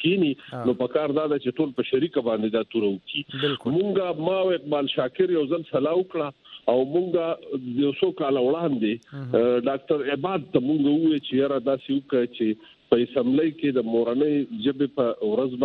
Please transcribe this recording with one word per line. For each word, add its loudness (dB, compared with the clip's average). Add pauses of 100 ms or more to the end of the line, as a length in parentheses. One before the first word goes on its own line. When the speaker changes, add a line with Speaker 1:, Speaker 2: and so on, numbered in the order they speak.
Speaker 1:
کینی، 2 (200)
Speaker 2:
آه. -6
Speaker 1:
نو 2
په -2 (100)
کار 0
دا 0
ده 0
چې -4
ټول 0
په -2
شریکه 0
باندې 0 (100)
دا 0
توره 0
وکړي. -8
Speaker 2:
بالکل. -2
Speaker 1:
مونږه، 0
ما 0
او 2
اقبال -2 (100)
شاکر 0
یو 2
ځل -2
سلا 0
وکړه -6 (360)
او 4 (140)
مونږه 2 (560)
یو 4
څو 2 (100)
کاله 0
وړاندې، 2 (200)
Speaker 2:
مهم. -6
Speaker 1:
اه، 4
ډاکټر -2 (160)
عباد -2 (120)
ته 4
مونږ 2
وویل 4
چې -8
یاره 2
داسې -2
وکړه 0 (140)
چې 0 (340)
په 6
اسمبلی 0
کې -4
د 0
مورنۍ 2 (300)
ژبې 0 (100)
په 2 (260)
ورځ 0 (140)